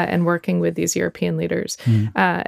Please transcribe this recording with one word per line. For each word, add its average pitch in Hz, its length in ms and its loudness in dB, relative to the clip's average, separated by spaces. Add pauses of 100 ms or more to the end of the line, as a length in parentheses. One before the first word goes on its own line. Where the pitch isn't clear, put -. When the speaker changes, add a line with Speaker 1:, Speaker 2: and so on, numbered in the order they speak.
(120)
Speaker 1:
and 175 140 2
working 175 320 0
with 170 160 0
these 165 220 -2
European 87 400 -2
leaders. - 480 -4
Speaker 2:
Mm. 110 320 4
Speaker 1:
Uh, 180 320 2